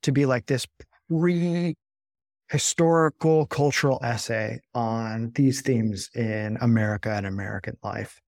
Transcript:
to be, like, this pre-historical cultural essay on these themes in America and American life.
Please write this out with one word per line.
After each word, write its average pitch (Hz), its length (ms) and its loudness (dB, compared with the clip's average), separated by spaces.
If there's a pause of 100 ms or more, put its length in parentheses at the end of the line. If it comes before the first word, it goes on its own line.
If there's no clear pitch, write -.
to 147 100 0
be, 139 140 4
like, 127 220 0
this 131 200 -2 (1800)
pre-historical 160 960 2
cultural 139 580 0
essay 113 560 -4 (140)
on 113 640 -4
these 135 260 2
themes 110 540 -2
in 107 460 -4
America 110 520 2
and 101 140 -4
American 98 560 -8
life. 110 440 -8